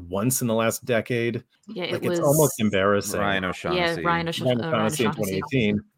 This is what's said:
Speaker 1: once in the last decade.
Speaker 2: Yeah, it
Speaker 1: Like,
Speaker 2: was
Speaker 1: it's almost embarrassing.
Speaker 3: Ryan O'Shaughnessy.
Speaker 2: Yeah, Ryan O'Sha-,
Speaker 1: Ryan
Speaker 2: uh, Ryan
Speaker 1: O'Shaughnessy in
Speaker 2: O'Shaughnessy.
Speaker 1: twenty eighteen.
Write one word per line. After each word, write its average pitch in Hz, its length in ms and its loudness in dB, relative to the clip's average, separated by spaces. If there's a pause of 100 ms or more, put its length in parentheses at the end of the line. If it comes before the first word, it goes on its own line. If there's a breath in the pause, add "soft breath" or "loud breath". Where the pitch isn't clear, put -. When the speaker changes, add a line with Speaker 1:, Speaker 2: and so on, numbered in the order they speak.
Speaker 1:
once 104 320 0
in 123 60 -2
the 110 80 0
last 113 280 0
decade. 117 600 0 (240)
Speaker 2:
Yeah, 208 160 -8
it 170 100 -4
Speaker 1:
Like, 175 100 -4
Speaker 2:
was 175 160 0
Speaker 1:
it's 147 80 2
almost 147 320 4
embarrassing. 101 600 2
Speaker 3:
Ryan 98 260 0
O'Shaughnessy. 165 560 -2
Speaker 2:
Yeah, 175 60 -2
Ryan 170 220 0
O'Sha-, 165 160 -4
Speaker 1:
Ryan 123 160 2
Speaker 2:
uh, - 100 -4
Ryan 120 40 0 (100)
Speaker 1:
O'Shaughnessy 110 180 0
in 110 60 2
Speaker 2:
O'Shaughnessy. 95 320 -4
Speaker 1:
twenty - 160 -2 (100)
eighteen. 104 120 2 (180)